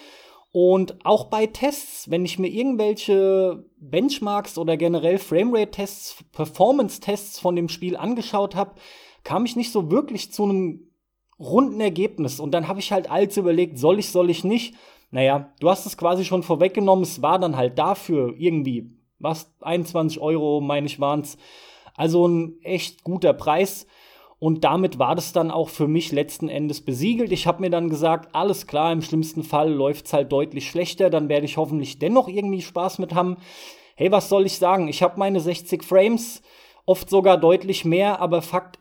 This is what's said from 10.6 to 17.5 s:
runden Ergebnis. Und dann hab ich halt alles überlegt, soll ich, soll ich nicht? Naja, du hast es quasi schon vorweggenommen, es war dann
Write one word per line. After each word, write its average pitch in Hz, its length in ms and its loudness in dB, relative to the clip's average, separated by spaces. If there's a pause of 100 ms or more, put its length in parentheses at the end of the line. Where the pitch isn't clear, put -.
runden 208 400 0
Ergebnis. 175 580 -2
Und 147 140 -4
dann 160 160 0
hab 190 100 -6
ich 202 140 -6
halt 185 180 -2
alles 190 260 0
überlegt, 170 440 0
soll 170 180 4
ich, 208 120 -6
soll 180 200 4
ich 170 140 -2
nicht? 226 320 -2 (340)
Naja, 139 480 2
du 156 100 2
hast 190 180 2
es - 100 -12
quasi 180 280 0
schon 180 200 -2
vorweggenommen, 190 580 2
es - 180 -6
war 160 200 2
dann 160 160 0